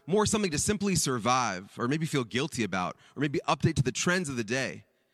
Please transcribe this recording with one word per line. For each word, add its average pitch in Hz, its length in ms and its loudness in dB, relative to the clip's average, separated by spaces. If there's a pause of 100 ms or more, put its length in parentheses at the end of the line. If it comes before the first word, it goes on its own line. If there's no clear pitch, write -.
more 208 180 4
something 208 260 0
to - 60 -2
simply 202 380 0
survive 117 840 0
or 120 120 0
maybe 160 160 0
feel 135 180 0
guilty 113 400 -2
about 90 320 -2 (220)
or - 20 -8
maybe 147 260 0
update 160 300 2
to 139 80 4
the 127 80 0
trends 180 380 0
of 131 80 -4
the 113 80 -2
day, 110 400 -4 (280)